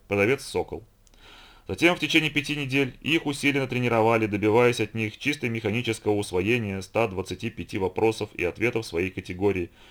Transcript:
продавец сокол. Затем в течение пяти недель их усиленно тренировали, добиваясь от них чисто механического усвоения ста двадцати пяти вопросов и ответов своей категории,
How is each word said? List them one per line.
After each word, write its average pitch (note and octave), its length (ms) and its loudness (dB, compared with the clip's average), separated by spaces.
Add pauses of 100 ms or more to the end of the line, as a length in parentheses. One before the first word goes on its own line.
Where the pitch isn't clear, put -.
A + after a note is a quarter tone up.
продавец G#2 360 2
сокол. E2 400 -6 (840)
Затем D#3+ 300 2
в F3+ 40 -10
течение D#3 300 2
пяти D3 280 -4
недель C3+ 420 -2
их D#3 260 -2
усиленно C#3+ 420 0
тренировали, A#2 580 4
добиваясь G#2+ 560 4
от G#2 140 -4
них A2 220 -4
чисто C#3 300 -4
механического A2 640 -2
усвоения G2+ 680 0
ста G2 260 0
двадцати F#2 420 -6
пяти - 280 -10
вопросов G#2 560 0
и - 100 -6
ответов A2 420 -2
своей F2+ 260 -2
категории, F#2 580 -2 (220)